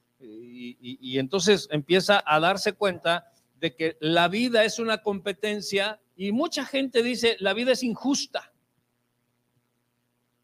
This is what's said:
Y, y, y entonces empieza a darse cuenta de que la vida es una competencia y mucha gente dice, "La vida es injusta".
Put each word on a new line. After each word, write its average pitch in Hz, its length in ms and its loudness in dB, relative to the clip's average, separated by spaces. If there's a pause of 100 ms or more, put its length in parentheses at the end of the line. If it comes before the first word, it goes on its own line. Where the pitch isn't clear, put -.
(200)
Y, 120 640 -16
y, 127 180 -12
y 131 200 -4
entonces 180 520 2
empieza 175 540 2
a 151 140 4
darse 196 340 2
cuenta 175 580 -2 (280)
de 160 160 -4
que 160 240 -2
la 170 280 4
vida 220 360 2
es 220 160 0
una 220 240 -2
competencia 202 960 -4 (160)
y 196 160 -4
mucha 294 340 -2
gente 269 380 0
dice, 233 360 0
"La 190 140 0
vida 247 200 0
es 240 100 -2
injusta". - 680 -4 (1900)